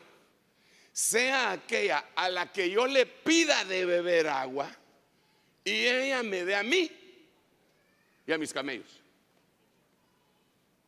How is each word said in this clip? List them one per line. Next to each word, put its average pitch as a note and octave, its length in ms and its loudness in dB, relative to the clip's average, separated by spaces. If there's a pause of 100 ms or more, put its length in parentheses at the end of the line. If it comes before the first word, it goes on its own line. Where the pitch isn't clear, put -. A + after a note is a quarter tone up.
(920)
sea B3 580 0
aquella F#3 540 -2 (100)
a F3+ 140 0
la F3+ 220 -4
que F3+ 180 0
yo A3 180 2
le C4+ 180 4
pida D4 600 2
de F#3 200 -2
beber F3 420 2
agua C3+ 420 -4 (960)
y A3 220 -2
ella B3+ 380 0
me F#3+ 200 -4
dé F#3+ 120 -2
a G3+ 80 -2
mí D#4+ 260 0 (1400)
y D3 60 -6
a D#3+ 60 0
mis D3+ 160 -6
camellos. C3+ 480 -10 (1900)